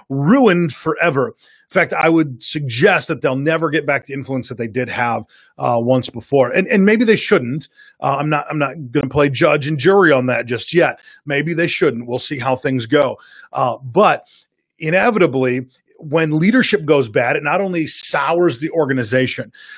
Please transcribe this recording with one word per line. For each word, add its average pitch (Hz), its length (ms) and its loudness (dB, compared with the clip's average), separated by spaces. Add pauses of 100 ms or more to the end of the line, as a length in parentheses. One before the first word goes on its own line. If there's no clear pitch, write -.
ruined 175 640 2
forever. 151 560 -2
In - 460 -16
fact, 170 180 0
I - 160 0
would 156 340 0
suggest 143 640 0
that 147 160 -6
they'll 135 140 0
never 160 340 0
get 147 160 -2
back 139 200 -2
the 139 60 -14
influence 135 360 -6
that 110 100 -12
they 117 80 -4
did 120 220 -4
have, 120 340 -4 (340)
uh, 127 220 0
once 123 320 0
before, 123 400 0
and, 113 160 0
and 190 180 2
maybe 220 200 4
they 220 100 4
shouldn't. 147 540 -2 (320)
Uh, 139 180 -2
I'm 147 100 -4
not, 147 220 -2
I'm 151 80 -4
not 143 160 -2 (160)
gonna 139 180 -2
play 143 200 2
judge 147 400 0
and 156 100 -2
jury 190 320 6
on 127 160 4
that 120 200 -2
just 120 280 -6
yet. 165 240 2 (280)
Maybe 147 280 -2
they 165 140 -2
shouldn't. 120 400 -2
We'll 123 100 -4
see 139 220 -8
how 127 160 -2
things 131 300 -4
go. 131 320 0 (340)
Uh, 127 260 -2
but 151 480 2 (540)
inevitably, 156 880 0 (300)
when 156 400 -2
leadership 208 460 2
goes 143 240 2
bad, 123 260 0
it 147 80 -4
not 165 200 -2
only 175 240 -4
sours 160 720 -2
the 156 120 -6
organization, 131 800 -2 (280)